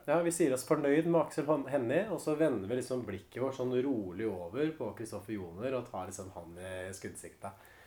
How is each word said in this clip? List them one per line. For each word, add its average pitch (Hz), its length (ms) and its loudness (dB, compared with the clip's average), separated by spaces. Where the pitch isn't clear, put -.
Ja, 151 160 4
vi 170 80 2
sier 160 220 4
oss 123 140 -2
fornøyd 147 380 6
med 170 160 6
Aksel 147 240 -2
Hon-, 139 220 2
Hennie, 139 420 2
og 170 100 -2
så 151 160 0
vender 131 320 2
vi 120 100 0
liksom 123 280 -2
blikket 98 340 -8
vårt 135 140 0
sånn 127 300 2
rolig 107 440 -2
over 98 440 -2
på 117 260 -6
Kristoffer 110 400 -8
Joner 95 380 -4
og 120 160 -6
tar 92 160 -6
liksom 95 260 -10
han 85 240 -12
i 92 340 -8
skuddsikta. - 600 -12